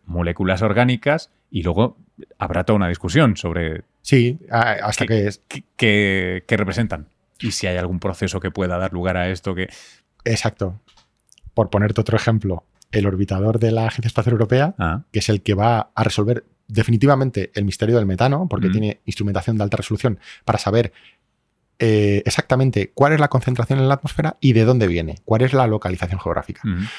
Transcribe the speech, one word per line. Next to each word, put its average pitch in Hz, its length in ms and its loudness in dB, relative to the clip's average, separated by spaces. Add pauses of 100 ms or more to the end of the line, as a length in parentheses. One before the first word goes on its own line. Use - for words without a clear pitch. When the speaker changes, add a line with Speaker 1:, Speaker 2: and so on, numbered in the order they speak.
Speaker 1:
moléculas 87 560 -2
orgánicas 123 680 0 (220)
y 90 140 -4
luego 90 340 0 (400)
habrá 92 260 -2
toda 107 140 2
una 95 100 0
discusión 92 480 2
sobre 82 460 -4 (180)
Speaker 2:
Sí, 127 380 2 (120)
a-, 117 220 2 (120)
hasta 107 200 -2
Speaker 1:
qué, 110 100 -6
Speaker 2:
que 104 120 2
es 101 220 -8
Speaker 1:
qué, - 160 -14 (120)
qué, 95 720 0
qué 117 80 0
representan. 95 520 -4 (320)
Y 117 100 -4
si - 160 -6
hay 90 100 -2
algún 90 240 -4
proceso 95 400 -4
que 90 100 -6
pueda 90 280 -2
dar 92 160 -4
lugar 90 240 -2
a 90 100 -2
esto 95 260 -6
que 92 140 -6 (560)
Speaker 2:
Exacto. 107 560 -4 (720)
Por 110 160 0
ponerte 107 320 0
otro 110 160 0
ejemplo, 104 460 -2 (280)
el 101 140 2
orbitador 98 520 0
de 113 140 2
la 113 140 0
Agencia 113 220 -4
Espacial 117 260 0
Europea, 127 440 2
Speaker 1:
Ah. 90 320 -2
Speaker 2:
que 104 100 -2
es - 100 0
el 104 100 2
que 104 140 0
va 110 400 2
a 110 100 0
resolver 110 400 0 (240)
definitivamente 117 840 2
el 104 100 -2
misterio 110 320 0
del 110 80 2
metano, 127 420 0
porque 95 220 -2
Speaker 1:
Mm. 92 40 -2
Speaker 2:
tiene 107 340 -2
instrumentación 101 500 -4
de 107 80 0
alta 101 140 -2
resolución 107 400 -2 (260)
para 107 140 2
saber, 110 340 2 (840)
eh, 104 460 2
exactamente 127 680 0
cuál 143 180 4
es 156 80 2
la 143 80 4
concentración 127 500 0
en 131 100 2
la 139 60 4
atmósfera 151 460 -4
y 135 140 6
de 113 100 6
dónde 117 220 4
viene, 82 380 -2
cuál 113 180 2
es 127 100 0
la 131 140 4
localización 92 540 -2
geográfica. - 440 -6
Speaker 1:
Mm. 95 200 -2 (140)